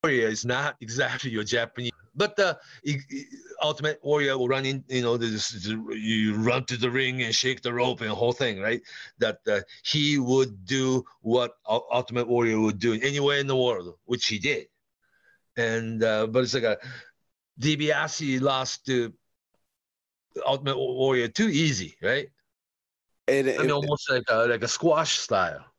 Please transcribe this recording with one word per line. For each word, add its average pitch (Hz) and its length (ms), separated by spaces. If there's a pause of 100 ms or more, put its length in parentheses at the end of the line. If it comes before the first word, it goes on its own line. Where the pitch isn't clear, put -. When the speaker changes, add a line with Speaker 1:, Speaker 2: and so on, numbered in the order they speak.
Speaker 1:
is 117 420
not 135 340
exactly 123 500
your 107 140
Japanese, 117 480 (240)
but 208 220
the 185 200 (300)
i-, 143 100 (140)
i-, 269 140 (360)
Ultimate 151 420
Warrior 139 340
will 123 100
run 135 180
in, 135 220
you 127 140
know, 120 160
this, 107 500
you 107 680
run 120 300
to 127 120
the 123 120
ring 127 340
and 113 120
shake 131 260
the 120 120
rope 123 260
and 107 120
the 104 40
whole 120 160
thing, 113 300
right? 113 200 (360)
That, 110 300
uh, 101 140 (220)
he 147 340
would 123 480
do 131 380 (180)
what 120 360 (120)
U-, 113 220
Ultimate 120 340
Warrior 117 360
would 107 180
do 117 140
anywhere 139 460
in 139 80
the 135 100
world, 98 480
which 123 220
he 107 120
did. 123 280 (880)
And, 113 440
uh, 110 260
but 127 160
it's 117 100
like 123 100
a 107 140 (840)
DiBiase 143 800
lost 131 460
to 120 260 (1300)
Ultimate 135 320
Warrior 127 500
too 208 220
easy, 139 520
right? 120 280 (960)
Speaker 2:
And 135 220
Speaker 1:
I 110 80
mean, 156 80
Speaker 2:
it 147 60
Speaker 1:
almost 147 380
like 127 200
a, 113 180
like 117 160
a 117 60
squash 160 500
style. 87 460 (140)